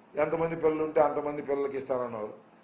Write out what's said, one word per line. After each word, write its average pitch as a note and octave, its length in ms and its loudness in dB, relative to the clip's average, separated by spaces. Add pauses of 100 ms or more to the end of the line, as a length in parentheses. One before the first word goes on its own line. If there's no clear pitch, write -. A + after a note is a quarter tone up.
(160)
ఎంతమంది D#3+ 400 0
పిల్లలు D#3 280 2
ఉంటే D#3 180 2
అంతమంది D3 400 2
పిల్లలకి C#3 360 -2
ఇస్తానన్నావు. A#2+ 720 -6 (140)